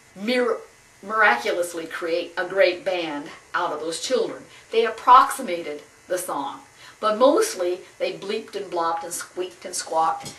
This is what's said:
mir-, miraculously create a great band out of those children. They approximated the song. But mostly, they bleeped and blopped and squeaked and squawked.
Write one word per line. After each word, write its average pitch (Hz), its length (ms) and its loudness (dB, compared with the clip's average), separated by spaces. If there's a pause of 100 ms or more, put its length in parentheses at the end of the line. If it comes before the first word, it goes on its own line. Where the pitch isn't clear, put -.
(140)
mir-, 233 440 0 (440)
miraculously 196 840 0
create 170 500 -4
a 185 100 -2
great 185 380 2
band 165 460 -4 (240)
out 180 180 -2
of 151 80 -6
those 165 260 -6
children. - 360 -2 (280)
They 226 140 4
approximated 185 960 4 (280)
the 175 100 -2
song. 143 420 -8 (400)
But 214 160 2
mostly, 226 600 4 (200)
they 175 140 -2
bleeped 196 420 -8
and 190 160 -8
blopped 170 320 0
and 170 120 -10
squeaked - 500 -10
and 180 100 -10
squawked. - 640 -2